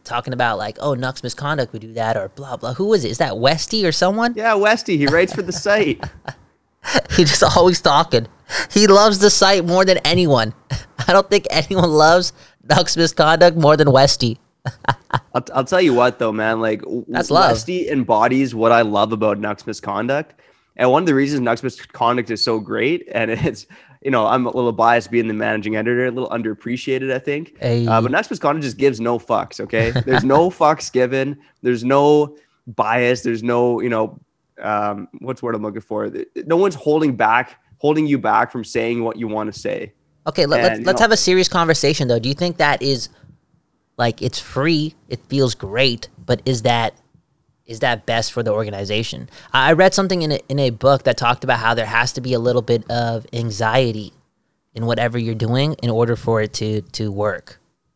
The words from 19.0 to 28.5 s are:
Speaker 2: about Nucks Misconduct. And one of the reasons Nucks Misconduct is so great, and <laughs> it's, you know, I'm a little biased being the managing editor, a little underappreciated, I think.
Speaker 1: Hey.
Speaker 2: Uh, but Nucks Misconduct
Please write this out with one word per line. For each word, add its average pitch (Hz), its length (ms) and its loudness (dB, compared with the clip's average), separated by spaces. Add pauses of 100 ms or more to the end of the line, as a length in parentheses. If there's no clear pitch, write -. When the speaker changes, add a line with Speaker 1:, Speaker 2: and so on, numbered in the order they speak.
Speaker 2:
about 104 260 0
Nucks 104 260 -8
Misconduct. 117 720 -6 (380)
And 127 140 4
one 160 120 4
of 180 40 -4
the 143 80 4
reasons 139 260 0
Nucks 120 220 -2
Misconduct 120 680 -4
is 110 140 -6
so 113 160 0
great, 113 520 -4
and 113 200 -2
<laughs> - 0 -
it's, 120 340 -4 (380)
you 135 80 -4
know, 113 160 2
I'm 123 180 0
a 120 100 -4
little 120 160 0
biased 117 380 2
being 117 180 0
the 110 60 -4
managing 107 420 -4
editor, 120 300 -2
a 127 60 -2
little 127 180 -6
underappreciated, 123 840 -6
I 127 80 -2
think. 143 400 -8
Speaker 1:
Hey. 120 280 0
Speaker 2:
Uh, 113 120 2
but 120 120 0
Nucks 180 180 -2
Misconduct 156 340 -2